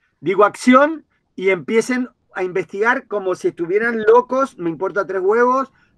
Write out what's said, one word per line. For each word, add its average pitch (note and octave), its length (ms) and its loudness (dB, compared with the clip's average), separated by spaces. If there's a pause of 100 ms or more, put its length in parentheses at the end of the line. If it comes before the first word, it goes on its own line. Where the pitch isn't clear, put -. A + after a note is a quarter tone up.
(200)
Digo F#3 240 2
acción C#4 600 2 (300)
y F#3 140 -2
empiecen A3+ 600 -2 (240)
a G3 100 -6
investigar G3 640 -4
como F#3+ 280 -4
si F3 140 -4
estuvieran G#3+ 580 -4
locos, B3 500 2
me E3+ 120 -4
importa F3 360 -4
tres F#3+ 160 -6
huevos, B3 500 0 (260)